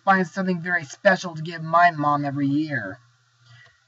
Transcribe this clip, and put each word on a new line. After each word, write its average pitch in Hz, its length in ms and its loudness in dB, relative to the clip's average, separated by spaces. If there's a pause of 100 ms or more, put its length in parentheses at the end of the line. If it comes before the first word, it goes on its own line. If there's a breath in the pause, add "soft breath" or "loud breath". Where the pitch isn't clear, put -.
find 190 240 2
something 185 340 -4
very 175 220 -2
special 185 500 0
to 156 80 -10
give 165 220 -10
my 170 280 4
mom 147 340 0
every 139 220 -2
year. 139 520 -4 (880 soft breath)